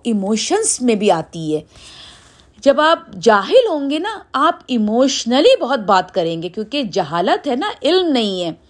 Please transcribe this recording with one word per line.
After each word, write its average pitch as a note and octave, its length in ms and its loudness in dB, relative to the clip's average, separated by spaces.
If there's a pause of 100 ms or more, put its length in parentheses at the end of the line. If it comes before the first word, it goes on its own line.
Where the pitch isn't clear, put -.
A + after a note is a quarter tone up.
ایموشنز A3 800 -2
میں B3 140 2
بھی G3+ 160 2
آتی D#3+ 460 -2
ہے۔ D3+ 40 -8 (1000)
جب C#4 200 4
آپ D#4+ 180 4 (220)
جاہل A3 480 4
ہوں C#4+ 220 -2
گے D4+ 80 -2
نا، G4+ 200 -8 (140)
آپ D4+ 220 2 (120)
ایموشنلی B3+ 920 2
بہت C#4 180 -2
بات F#3 360 0
کریں E3 280 -2
گے، F3+ 60 -8
کیونکہ G#3+ 340 -6
جہالت F#3 640 -2
ہے B3+ 100 -2
نا، F#4 140 -4 (120)
علم F4 300 2
نہیں G3+ 320 -2
ہے۔ E3+ 60 -4 (200)